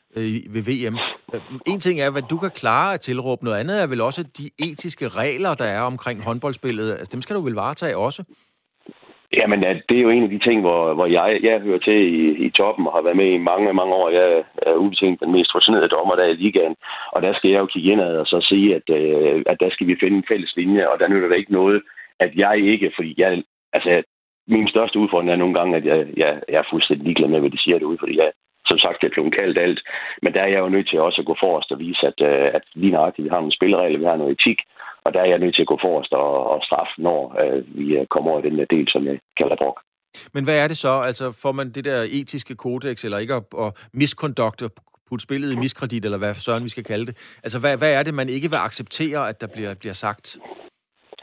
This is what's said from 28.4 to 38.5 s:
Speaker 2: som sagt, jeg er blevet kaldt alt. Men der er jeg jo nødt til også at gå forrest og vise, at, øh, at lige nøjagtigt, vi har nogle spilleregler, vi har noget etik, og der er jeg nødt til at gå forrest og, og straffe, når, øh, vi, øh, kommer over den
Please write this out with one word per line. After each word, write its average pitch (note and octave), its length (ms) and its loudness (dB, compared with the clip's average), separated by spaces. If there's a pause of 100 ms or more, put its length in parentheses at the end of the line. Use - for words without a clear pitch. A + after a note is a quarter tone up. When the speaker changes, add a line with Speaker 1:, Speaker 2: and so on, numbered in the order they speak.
Speaker 2:
som E2 140 2
sagt, F2 220 0
jeg F2 80 2
er - 40 -12
blevet D#2 260 -2
kaldt F2+ 180 2
alt. F2 220 2 (440)
Men - 100 2
der F#2+ 80 2
er G2 60 2
jeg G2 120 2
jo F#2 100 0
nødt F#2+ 200 2
til D#2+ 120 2
også E2+ 200 2
at C#2 60 -6
gå E2 120 0
forrest E2+ 320 0
og C2+ 80 -6
vise, E2+ 320 -2
at, - 80 -6 (100)
øh, C#2+ 180 4 (100)
at - 60 -4 (100)
lige F#2 180 2
nøjagtigt, D#2+ 340 0
vi D#2 40 -4
har F2 100 0
nogle D2+ 180 -2
spilleregler, F2+ 420 2
vi D#2+ 60 -2
har E2 100 2
noget D2 240 -2
etik, - 200 0 (460)
og D#2+ 80 0
der F#2 80 2
er F#2 40 4
jeg F2+ 140 4
nødt F2 160 0
til F2 60 4
at D#2+ 60 0
gå D2 140 2
forrest D#2+ 320 0
og, C2+ 400 0
og D2+ 100 -2
straffe, D#2+ 340 -2
når, D#2+ 220 0 (220)
øh, C2+ 220 0 (160)
vi, D2 180 0
øh, C2+ 100 0
kommer D#2+ 240 0
over D2+ 100 0
den D#2 160 -2